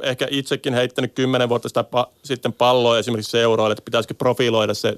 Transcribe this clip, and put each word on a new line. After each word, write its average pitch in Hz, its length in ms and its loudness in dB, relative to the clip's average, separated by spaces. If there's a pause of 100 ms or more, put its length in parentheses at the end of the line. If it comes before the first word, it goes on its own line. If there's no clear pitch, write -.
ehkä 127 300 -2
itsekin 139 420 -4
heittänyt 123 400 -2
kymmenen 127 360 0
vuotta 120 180 -2
sitä 120 140 -2
pa-, 120 280 -2 (140)
sitten 123 300 -6
palloa 120 460 4
esimerkiksi 107 320 -4
seuroille, 113 400 2
että 104 140 -6
pitäisikö 117 280 -2
profiloida 117 600 0
se 107 240 -2